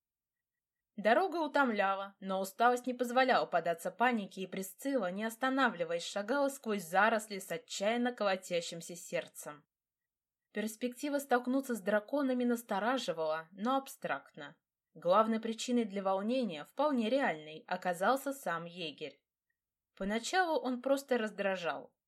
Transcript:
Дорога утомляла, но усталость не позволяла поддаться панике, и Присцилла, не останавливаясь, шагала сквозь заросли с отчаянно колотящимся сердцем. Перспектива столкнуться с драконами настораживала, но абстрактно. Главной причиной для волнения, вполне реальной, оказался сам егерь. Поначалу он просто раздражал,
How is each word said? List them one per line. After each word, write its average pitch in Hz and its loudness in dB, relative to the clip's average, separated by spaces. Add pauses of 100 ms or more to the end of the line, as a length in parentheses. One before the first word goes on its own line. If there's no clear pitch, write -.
(960)
Дорога 294 4
утомляла, 202 0
но 190 -4
усталость 247 2
не 254 -2
позволяла 240 4
поддаться 170 0
панике, 214 0
и 180 -6
Присцилла, 190 -4
не 196 -4
останавливаясь, 226 0
шагала 277 0
сквозь 208 -4
заросли 202 2
с - -10
отчаянно 233 -2
колотящимся 180 -2
сердцем. 151 -8 (880)
Перспектива 247 -2
столкнуться 254 2
с 202 -6
драконами 247 2
настораживала, 190 0
но 220 0
абстрактно. 151 -6 (380)
Главной 214 4
причиной 226 -2
для 196 -6
волнения, 196 0
вполне 262 0
реальной, 160 0
оказался 196 0
сам 170 -4
егерь. 160 -10 (760)
Поначалу 254 0
он 247 -2
просто 277 2
раздражал, 190 -2 (140)